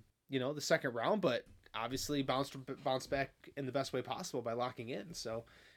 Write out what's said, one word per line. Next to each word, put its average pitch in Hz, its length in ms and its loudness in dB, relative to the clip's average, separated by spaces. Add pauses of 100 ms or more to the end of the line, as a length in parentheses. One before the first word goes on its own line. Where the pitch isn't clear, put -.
(300)
you 135 100 2
know, 127 140 2
the 147 80 -4
second 151 340 4
round, 165 260 4
but 127 240 4 (300)
obviously 131 480 0
bounced, 135 320 2 (280)
bounced 131 280 2
back 139 200 0 (240)
in 139 120 -2
the 127 40 0
best 135 220 0
way 127 80 2
possible 123 400 -4
by 113 120 -2
locking 123 360 -2
in. 175 240 -6
So 113 300 -4 (340)